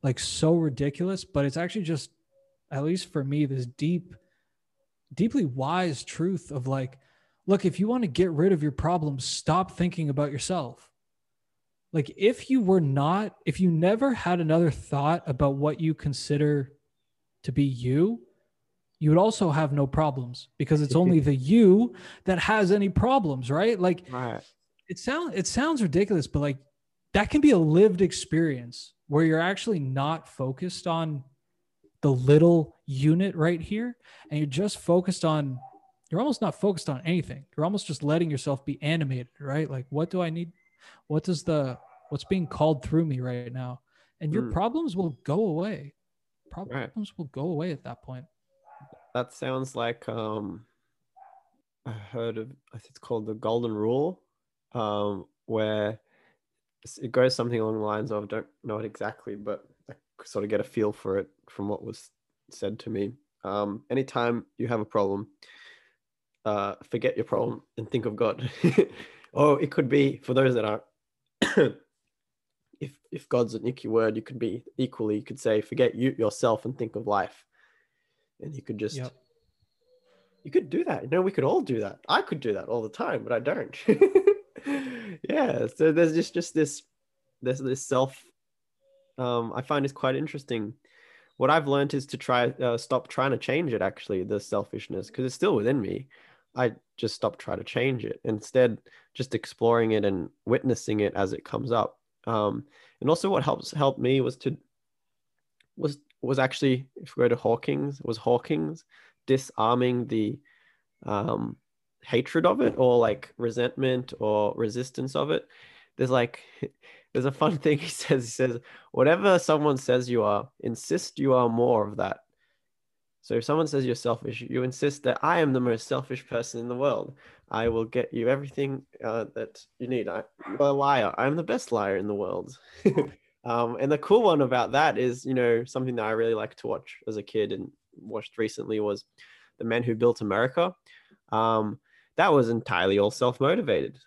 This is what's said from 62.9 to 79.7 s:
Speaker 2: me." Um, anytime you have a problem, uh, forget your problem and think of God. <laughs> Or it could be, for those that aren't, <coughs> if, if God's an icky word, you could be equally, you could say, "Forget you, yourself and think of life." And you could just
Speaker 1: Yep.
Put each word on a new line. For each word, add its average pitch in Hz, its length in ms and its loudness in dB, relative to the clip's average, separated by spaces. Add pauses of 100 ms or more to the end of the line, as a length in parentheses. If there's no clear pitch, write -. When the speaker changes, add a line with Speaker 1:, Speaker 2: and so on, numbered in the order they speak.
Speaker 2:
me." 101 220 -4 (300)
Um, 104 460 -4
anytime 120 560 -2 (140)
you 120 80 -4
have 117 120 -2
a 107 60 -4
problem, 101 440 -2 (1160)
uh, 101 300 -2 (160)
forget 123 260 -2
your 113 80 -2
problem - 380 -4 (140)
and 110 120 -10
think 117 160 -2
of 107 100 -4
God. 117 340 -2 (140)
<laughs> - 260 4 (420)
Or 143 300 4
it 143 80 -2
could 139 200 -2
be, 139 340 2
for 127 100 -4
those 127 220 4
that 110 100 0
aren't, 107 180 -4 (580)
<coughs> - 360 4 (1040)
if, 135 180 -10 (140)
if - 180 -16
God's 117 240 0
an 110 140 -6
icky 131 200 -8
word, 110 280 2
you 110 80 -4
could 127 160 -14
be 113 240 -6 (140)
equally, 110 400 -2
you 104 60 -6
could - 160 -14
say, 107 220 2
"Forget 123 320 2
you, 131 240 0
yourself 110 480 0
and 127 100 -8
think 110 200 -8
of 110 100 -8
life." 101 400 -2 (960)
And 151 140 -12
you 131 80 -14
could 110 160 -10
just 104 180 -6
Speaker 1:
Yep. 127 160 -10 (1300)